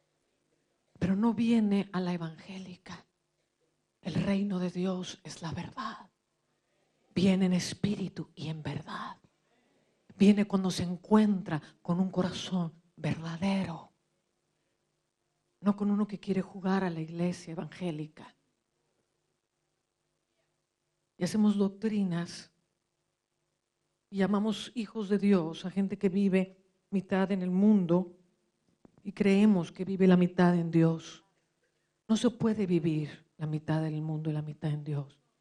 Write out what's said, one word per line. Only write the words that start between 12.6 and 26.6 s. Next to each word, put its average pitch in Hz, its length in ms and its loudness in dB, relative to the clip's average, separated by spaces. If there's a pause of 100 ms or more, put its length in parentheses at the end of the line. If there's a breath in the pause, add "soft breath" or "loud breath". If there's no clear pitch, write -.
verdadero, 165 960 -4 (1700)
no 202 160 2
con 202 140 0
uno 202 160 0
que - 140 -8
quiere 190 220 -2
jugar 190 420 -4
a 175 60 -2
la 160 100 -6
iglesia 170 520 -6
evangélica. 156 840 -10 (2750)
Y 185 60 -4
hacemos 208 320 2
doctrinas 196 960 -2 (1600)
y 196 100 -8
llamamos 202 580 0
hijos 214 320 -6
de 202 100 2
Dios 170 460 2
a 180 60 -8
gente 196 280 -2
que 202 100 2
vive 190 480 2 (340)